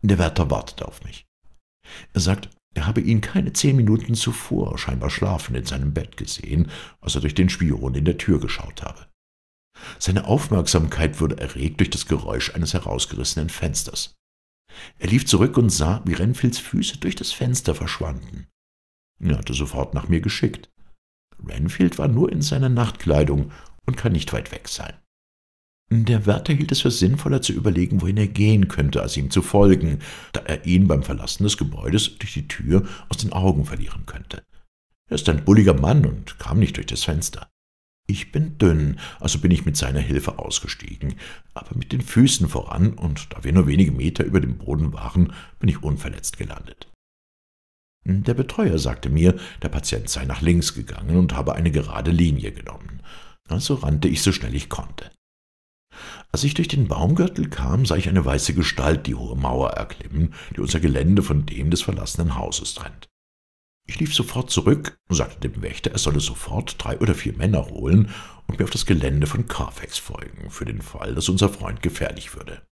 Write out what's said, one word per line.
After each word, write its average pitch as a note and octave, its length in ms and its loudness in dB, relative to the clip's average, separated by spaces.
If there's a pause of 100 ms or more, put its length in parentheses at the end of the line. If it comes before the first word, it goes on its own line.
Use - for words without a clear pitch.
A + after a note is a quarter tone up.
Der G2 160 4
Wärter E2 320 2
wartete - 360 -4
auf - 160 -14
mich. - 240 -16 (840)
Er - 80 0
sagt, F#2 300 0 (240)
er D2+ 120 0
habe A2 140 2
ihn A2+ 200 2
keine - 340 -2
zehn C#3 200 2
Minuten A2+ 400 4
zuvor - 640 -4
scheinbar B1+ 320 -4
schlafend F#2 460 -2
in B1+ 80 -4
seinem C#2 300 -2
Bett D#2+ 220 -6
gesehen, - 540 -2 (300)
als - 160 -4
er C#2 60 -2
durch D2+ 120 -2
den F2+ 140 4
Spion C2 460 0
in C#2+ 100 0
der - 140 2
Tür F2 200 2
geschaut - 440 -6
habe. - 260 -14 (920)
Seine F#2+ 280 0
Aufmerksamkeit E2 960 2
wurde D#2 180 0
erregt - 420 -4
durch F#2 100 4
das - 160 -6
Geräusch - 480 -2
eines E2 200 -4
herausgerissenen - 760 -4
Fensters. - 680 -6 (840)
Er - 100 -4
lief A2+ 180 4
zurück - 300 4
und A#2 140 6
sah, F2 340 0
wie F2 100 0
Renfields A2+ 440 0
Füße - 400 -4
durch - 180 -4
das - 160 -6
Fenster B2 420 -2
verschwanden. D2+ 720 -8 (760)
Er C#2+ 180 2
hatte A1+ 160 -6
sofort C2+ 400 -4
nach C#2 120 -4
mir E2 140 2
geschickt. - 500 -2 (720)
Renfield F2+ 540 0
war D3 80 0
nur C3+ 240 4
in D#3 100 -2
seiner C#3+ 280 2
Nachtkleidung D2+ 840 2 (340)
und B2+ 120 -2
kann A2 160 0
nicht D2+ 200 -2
weit - 200 -6
weg - 160 -14
sein. - 260 -10 (960)
Der A2+ 360 4
Wärter G#2 260 2
hielt - 180 2
es C3+ 120 2
für - 80 4
sinnvoller C3+ 500 2
zu - 120 -2
überlegen, F2+ 500 2
wohin G2 160 0
er G#2 100 4
gehen G#2 400 6
könnte, C#2+ 320 0
als - 160 -4
ihm C#2 140 -2
zu F#2+ 100 4
folgen, E2+ 600 6 (320)
da - 100 -6
er - 240 -4
ihn F2+ 200 8
beim D2+ 160 4
Verlassen B1+ 420 -4
des G#2 120 2
Gebäudes D#2+ 600 -2
durch - 160 -10
die D2 120 -4
Tür F2 400 2 (220)
aus - 80 -4
den - 160 -4
Augen F2+ 320 2
verlieren - 400 -6
könnte. - 400 -14 (640)
Er - 60 -6
ist D2+ 160 0
ein D2+ 160 2
bulliger G2+ 280 8
Mann F2 300 4
und - 340 -4
kam - 200 -2
nicht - 180 2
durch - 100 -8
das - 180 -6
Fenster. - 460 -4 (560)
Ich - 240 -4
bin D#3 280 -2
dünn, D#2 420 4 (180)
also - 200 -2
bin F2 120 4
ich F2 140 4
mit D2 120 0
seiner C2+ 240 -2
Hilfe C2+ 380 -2
ausgestiegen, - 760 -6 (400)
aber - 200 -10
mit A#2+ 160 -6
den B2+ 120 -2
Füßen A2+ 460 4
voran, - 440 0
und - 400 -6
da - 100 -12
wir - 100 -2
nur F2 140 8
wenige D2+ 260 6
Meter C#2 320 0
über - 160 2
dem B1 180 -2
Boden D2+ 340 -2
waren, E2+ 400 2 (260)
bin - 120 2
ich D2 120 -2
unverletzt - 540 -6
gelandet. - 560 -12 (1120)
Der G2+ 300 0
Betreuer B2+ 440 0
sagte B1 320 -4
mir, E2 280 6 (240)
der - 60 -4
Patient A#1+ 400 -4
sei C2 160 -6
nach C2 160 -4
links E2+ 340 2
gegangen A#1 420 -4
und F2+ 180 4
habe C2+ 200 -2
eine E2 160 0
gerade D2 400 -2
Linie D2+ 420 2
genommen. - 500 -14 (460)
Also F#2 260 0
rannte D2+ 340 2
ich - 140 0
so G2 100 4
schnell A#1+ 220 -4
ich - 140 -4
konnte. - 420 -10 (1200)
Als C#3 140 0
ich C#3+ 100 2
durch E3+ 140 0
den C#3 200 2
Baumgürtel A#2 600 0
kam, C#2+ 340 0
sah E2+ 120 2
ich F#2 120 0
eine F2+ 160 4
weiße C#2 300 0
Gestalt D2 520 2
die B1 80 -2
hohe A#1+ 220 -6
Mauer C2 340 0
erklimmen, - 600 -4 (220)
die - 60 -6
unser D#2 200 0
Gelände D#2+ 420 4
von D2 220 2
dem - 260 -2
des E2+ 120 0
verlassenen D#2+ 540 -2
Hauses - 380 -6
trennt. - 360 -14 (760)
Ich A#2 120 -10
lief D3+ 160 -2
sofort - 360 -2
zurück - 480 0 (100)
und F2 80 0
sagte C2+ 320 -4
dem A1 120 -8
Wächter, - 300 -6
er - 80 -6
solle D2 220 0
sofort - 640 -6
drei - 180 -4
oder G2+ 140 4
vier - 200 -6
Männer E2 340 0
holen G2+ 420 4 (360)
und - 120 -6
mir G2 60 0
auf F2 60 -4
das - 160 -4
Gelände D2 400 2
von G2+ 220 -4
Carfax - 500 -8
folgen, - 520 -12
für - 160 -10
den G#1+ 160 -8
Fall, - 320 -8
dass - 140 -2
unser F#2+ 200 4
Freund - 340 -6
gefährlich - 540 -6
würde. - 260 -16 (140)